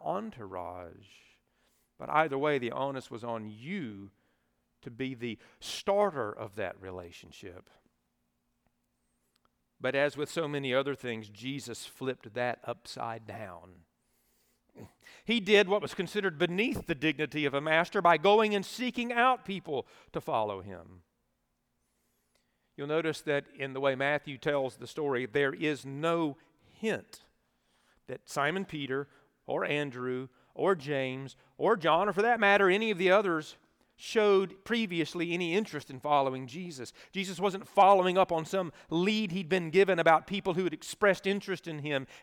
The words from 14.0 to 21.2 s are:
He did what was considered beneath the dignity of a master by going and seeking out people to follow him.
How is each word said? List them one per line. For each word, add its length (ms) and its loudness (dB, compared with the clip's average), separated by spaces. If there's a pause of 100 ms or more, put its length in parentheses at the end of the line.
He 160 0
did 300 6
what 120 2
was 120 -6
considered 440 -2
beneath 480 0
the 100 -2
dignity 500 -2
of 80 0
a 80 0
master 400 2
by 160 8
going 360 6
and 120 0
seeking 480 -4
out 320 2
people 420 -6 (240)
to 80 -4
follow 400 -2
him. 440 -16 (1700)